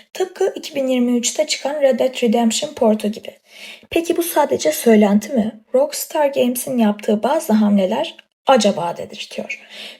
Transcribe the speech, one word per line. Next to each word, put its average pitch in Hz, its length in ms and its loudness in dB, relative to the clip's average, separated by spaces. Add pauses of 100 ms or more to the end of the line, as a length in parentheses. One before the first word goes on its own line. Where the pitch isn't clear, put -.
(140)
Tıpkı 370 420 -2
iki - 180 -14
bin 269 120 -2
yirmi 247 320 2
üçte 302 280 -2
çıkan 294 360 -4
Red 262 160 4
Dead 254 240 -2
Redemption 226 520 0
portu 214 340 2
gibi. - 220 -8 (600)
Peki 339 260 0
bu 349 60 0
sadece - 500 0
söylenti 214 600 4
mi? 220 280 -2 (140)
Rockstar 294 520 0
Games'in 254 520 -2
yaptığı 214 440 2
bazı 285 300 0
hamleler 208 640 2 (300)
acaba 202 500 2
dedirtiyor. - 720 -14 (320)